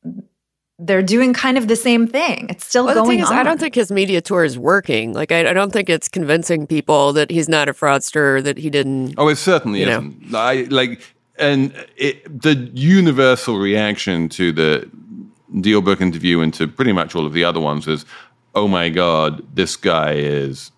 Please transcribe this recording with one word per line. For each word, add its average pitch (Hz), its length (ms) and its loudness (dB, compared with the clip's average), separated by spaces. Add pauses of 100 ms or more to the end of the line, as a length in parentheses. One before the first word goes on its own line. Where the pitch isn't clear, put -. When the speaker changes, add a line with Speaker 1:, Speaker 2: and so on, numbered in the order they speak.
(800)
Speaker 1:
they're 185 240 0
doing 233 300 2
kind 262 240 0
of 233 120 -2
the 226 80 2
same 233 300 2
thing. 262 440 -2
It's - 160 -12
still 247 180 0
Speaker 2:
Well, 202 100 2
the 220 60 2
Speaker 1:
going 233 180 2
Speaker 2:
thing - 20 0
is, 196 100 0
Speaker 1:
on. 240 80 2
Speaker 2:
I 254 40 4
don't 302 180 0
think 320 140 -4
his 233 160 0
media 196 300 0
tour 175 240 0
is 127 140 -2
working. 123 560 0
Like, 151 180 -2
I, 165 160 2
I - 60 2
don't 196 180 0
think 208 160 -2
it's 165 200 0
convincing 160 580 -2
people 147 480 2
that 151 160 0
he's 160 180 -2
not 151 220 0
a - 20 -2
fraudster, 139 680 0
that 143 160 -4
he 156 100 -6
didn't, 135 480 -2
Speaker 3:
Oh, 147 120 2
it 151 80 2
certainly 123 440 0
Speaker 2:
you 98 60 0
know. 110 140 0
Speaker 3:
isn't. 73 340 -12
I, 123 360 0
like, 127 300 0 (380)
and 139 340 0 (240)
it, 139 460 -6
the 156 120 4 (200)
universal 131 840 4
reaction 101 720 0
to 90 200 0
the 78 400 0 (640)
DealBook 98 460 2
interview 85 400 0
and 80 140 0
to 82 120 -4
pretty 123 260 0
much 82 220 -2
all 80 120 -2
of 73 80 -6
the 85 100 2
other 85 160 0
ones 76 260 -4
is, 76 200 -4 (480)
"Oh 104 120 0
my 87 220 0
God, 80 560 0 (100)
this 87 220 -2
guy 78 380 0
is 71 640 -4